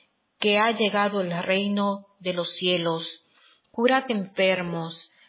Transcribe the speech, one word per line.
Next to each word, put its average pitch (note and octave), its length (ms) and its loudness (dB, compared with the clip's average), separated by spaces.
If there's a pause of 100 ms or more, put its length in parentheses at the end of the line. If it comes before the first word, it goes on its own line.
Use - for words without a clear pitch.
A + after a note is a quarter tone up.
(380)
que G#3 200 2
ha A3 120 4
llegado G3+ 500 0
el F3 100 -2 (120)
reino G3+ 640 0 (140)
de F3+ 120 -4
los F3 220 -4
cielos, E3+ 520 0 (640)
curad C4 400 2
enfermos, F3+ 1000 -2 (180)